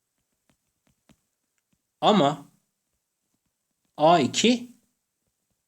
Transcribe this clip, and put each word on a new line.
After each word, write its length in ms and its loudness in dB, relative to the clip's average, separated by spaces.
ama 480 -2
A 200 4
iki 500 -2